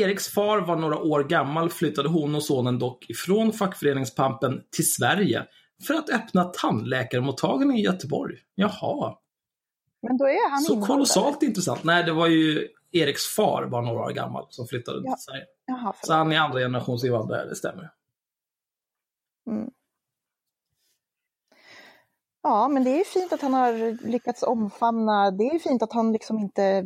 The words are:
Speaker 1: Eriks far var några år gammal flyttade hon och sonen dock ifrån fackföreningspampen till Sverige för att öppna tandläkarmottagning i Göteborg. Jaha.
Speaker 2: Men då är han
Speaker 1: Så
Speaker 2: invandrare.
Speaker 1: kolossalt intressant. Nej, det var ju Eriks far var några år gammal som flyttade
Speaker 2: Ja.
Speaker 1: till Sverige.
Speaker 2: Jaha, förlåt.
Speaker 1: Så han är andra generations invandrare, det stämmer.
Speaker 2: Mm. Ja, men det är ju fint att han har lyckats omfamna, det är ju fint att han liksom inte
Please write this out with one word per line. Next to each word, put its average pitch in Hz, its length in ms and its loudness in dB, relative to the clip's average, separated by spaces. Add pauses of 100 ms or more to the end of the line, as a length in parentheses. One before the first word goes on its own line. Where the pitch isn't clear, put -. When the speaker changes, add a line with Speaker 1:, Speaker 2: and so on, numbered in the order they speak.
Speaker 1:
Eriks 196 260 0
far 208 320 2
var 170 160 0
några 156 220 0
år 151 260 2
gammal 160 460 0
flyttade 147 380 -2
hon 151 260 0
och 151 100 0
sonen 123 340 2
dock 123 320 -6
ifrån 214 420 2
fackföreningspampen 135 1160 -2
till - 220 0
Sverige 135 540 2 (400)
för 285 80 0
att 311 160 -4
öppna 196 340 0
tandläkarmottagning 131 1300 0
i 208 40 2
Göteborg. 185 540 -4 (180)
Jaha. - 640 -2 (840)
Speaker 2:
Men 247 140 0
då 269 80 2
är 339 260 2
han 277 100 -2
Speaker 1:
Så 302 120 0
Speaker 2:
invandrare. 220 240 0
Speaker 1:
kolossalt 277 460 2
intressant. 180 420 -2
Nej, 170 200 4
det 165 80 0
var 165 140 2
ju 156 420 4 (240)
Eriks 143 340 0
far 139 380 2
var 123 180 -4
några 117 220 -4
år 127 80 -4
gammal 127 380 -6
som 123 160 -12
flyttade 131 380 -8
Speaker 2:
Ja. 262 100 -4
Speaker 1:
till - 80 -10
Sverige. 135 220 -14 (220)
Speaker 2:
Jaha, 254 140 -6
förlåt. 208 260 -8
Speaker 1:
Så 165 80 0
han 160 180 2
är 156 60 4
andra 143 200 0
generations 123 460 -2
invandrare, 117 440 -2
det - 80 -10
stämmer. - 340 -10 (1600)
Speaker 2:
Mm. 220 200 -6 (2750)
Ja, 240 220 4
men 269 160 2
det 254 60 4
är 277 80 4
ju 392 60 2
fint 370 280 -2
att 302 100 -2
han 269 120 2
har 226 540 0
lyckats 240 340 -2
omfamna, 220 880 2
det 190 140 0
är 277 80 2
ju 330 60 0
fint 277 240 0
att 220 100 -2
han 226 200 2
liksom 220 260 -4
inte 202 240 -2 (240)